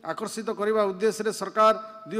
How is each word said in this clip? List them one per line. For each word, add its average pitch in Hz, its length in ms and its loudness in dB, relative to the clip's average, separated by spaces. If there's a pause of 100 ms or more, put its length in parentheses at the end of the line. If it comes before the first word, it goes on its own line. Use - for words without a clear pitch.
ଆକର୍ଷିତ 214 540 -6
କରିବା 214 340 2
ଉଦ୍ଦେଶ୍ୟରେ 208 420 0
ସରକାର 214 420 4 (340)
ଦୁଇ 196 120 -4